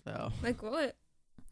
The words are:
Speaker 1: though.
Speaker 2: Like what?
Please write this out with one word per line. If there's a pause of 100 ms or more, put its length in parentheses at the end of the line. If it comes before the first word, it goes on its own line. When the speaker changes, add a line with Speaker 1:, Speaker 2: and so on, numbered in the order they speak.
Speaker 1:
though. (120)
Speaker 2:
Like
what? (560)